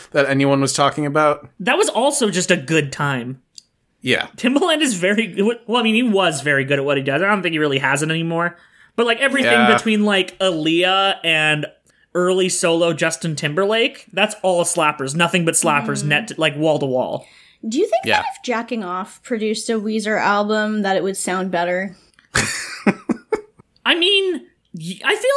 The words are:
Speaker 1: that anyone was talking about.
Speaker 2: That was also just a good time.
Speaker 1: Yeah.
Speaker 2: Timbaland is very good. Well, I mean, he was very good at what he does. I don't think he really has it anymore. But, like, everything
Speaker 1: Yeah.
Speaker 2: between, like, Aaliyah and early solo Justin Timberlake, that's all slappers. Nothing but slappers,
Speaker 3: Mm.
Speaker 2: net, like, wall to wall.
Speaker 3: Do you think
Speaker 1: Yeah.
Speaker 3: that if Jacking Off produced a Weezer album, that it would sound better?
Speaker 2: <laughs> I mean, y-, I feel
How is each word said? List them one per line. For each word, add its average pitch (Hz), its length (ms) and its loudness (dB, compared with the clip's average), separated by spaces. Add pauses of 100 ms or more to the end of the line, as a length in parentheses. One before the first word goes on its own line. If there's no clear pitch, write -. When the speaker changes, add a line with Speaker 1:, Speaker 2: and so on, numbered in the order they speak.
(120)
Speaker 1:
that 139 180 2
anyone 139 320 2
was 135 120 0
talking 143 320 0
about. 147 420 0 (120)
Speaker 2:
That 214 180 0
was 415 120 2
also 240 400 0
just 180 220 0
a 175 60 2
good 147 340 0
time. 135 500 -4 (600)
Speaker 1:
Yeah. - 340 0
Speaker 2:
Timbaland 302 460 0
is 262 140 2
very 202 320 0
good. 202 400 -2
Well, 233 120 0
I 233 40 0
mean, 220 120 2
he 240 80 2
was 190 380 0
very 139 240 0
good 139 140 0
at 135 60 -2
what 143 120 0
he 135 60 -2
does. 139 200 0
I 196 40 0
don't 208 140 0
think 175 120 -2
he 156 60 0
really 143 200 0
has 139 240 0
it 156 80 -2
anymore. 165 460 -2 (380)
But, 226 120 2
like, 226 120 0
everything 262 340 2
Speaker 1:
Yeah. 240 200 6
Speaker 2:
between, 214 320 2
like, 190 340 0
Aaliyah 185 840 0
and 156 420 2 (480)
early 185 360 2
solo 170 440 2
Justin 160 420 -2
Timberlake, 196 760 -2
that's 208 300 -2
all 180 220 2
slappers. 147 520 -2
Nothing 175 300 2
but 165 80 2
slappers, 143 500 0
Speaker 3:
Mm. 147 40 -2
Speaker 2:
net, 147 300 0
like, 151 200 0
wall 151 220 2
to 143 60 -2
wall. 127 400 -2 (420)
Speaker 3:
Do 226 100 -4
you 381 80 2
think 698 200 -2
Speaker 1:
Yeah. - 120 4
Speaker 3:
that - 80 0 (120)
if - 60 -20
Jacking 226 400 -4
Off 180 400 -8
produced 220 460 -4
a 233 40 0
Weezer 214 460 -2
album, 208 600 0
that 190 160 0
it 160 60 -2
would 190 140 -2
sound 185 340 -4
better? 180 440 -4 (380)
Speaker 2:
<laughs> - 20 0 (1500)
I 269 100 2
mean, 381 380 2 (400)
y-, 160 300 -10
I 392 120 0
feel 494 220 0